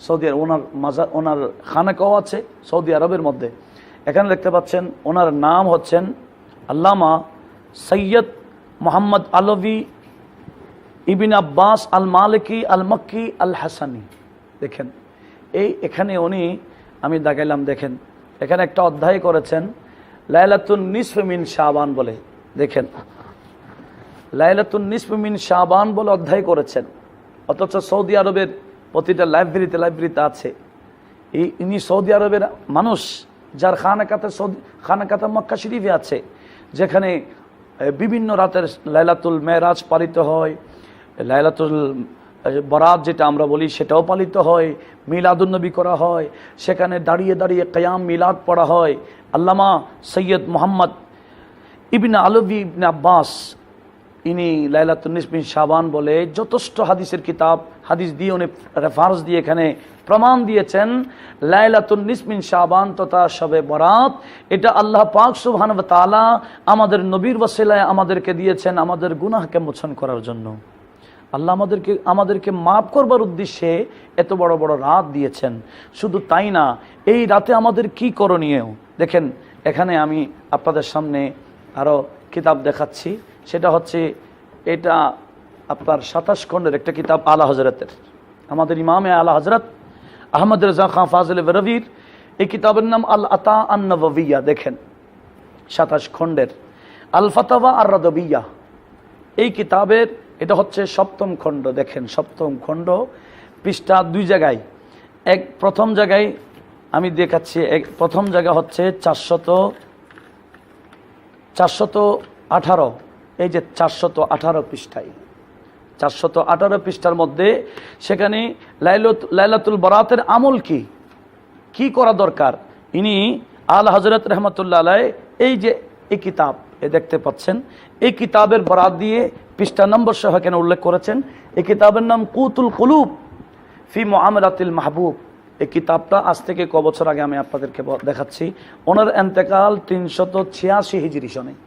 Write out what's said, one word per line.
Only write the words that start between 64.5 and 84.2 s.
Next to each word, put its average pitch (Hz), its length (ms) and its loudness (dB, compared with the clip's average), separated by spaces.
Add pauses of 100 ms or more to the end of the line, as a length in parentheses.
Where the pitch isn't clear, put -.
এটা 202 200 2
আল্লাহ 214 340 4
পাক 220 320 4
সুবহানাহু 214 420 0
ওয়া - 100 -4
তাআলা 185 340 4 (440)
আমাদের 208 380 4
নবীর 190 380 -2
ওসিলায় 208 380 2
আমাদেরকে 185 540 0
দিয়েছেন, 185 440 -2
আমাদের 165 360 -2
গুনাহকে 170 440 -4
মোচন 156 360 -6
করার 127 280 -6
জন্য। 113 340 -12 (760)
আল্লাহ 160 200 -2
আমাদেরকে, 196 400 -2 (120)
আমাদেরকে 196 460 0
মাফ 185 420 2
করবার 247 300 4
উদ্দেশ্যে 175 480 -4 (460)
এত 170 160 2
বড় 175 240 2
বড় 156 240 0
রাত 156 240 2
দিয়েছেন। 139 480 -4 (420)
শুধু 196 240 -4 (100)
তাই 196 220 2
না, 147 260 2 (300)
এই 233 200 2
রাতে 202 280 4
আমাদের 226 340 2
কি 240 220 -4
করণীয়? 160 540 0 (340)
দেখেন, 165 260 0 (400)
এখানে 175 320 0
আমি 151 300 0 (240)
আপনাদের 147 320 -2
সামনে 147 380 -6 (540)
আরও 139 300 0 (280)
কিতাব 156 300 0
দেখাচ্ছি। 147 480 -6 (360)
সেটা 170 240 0
হচ্ছে, 165 440 -2 (500)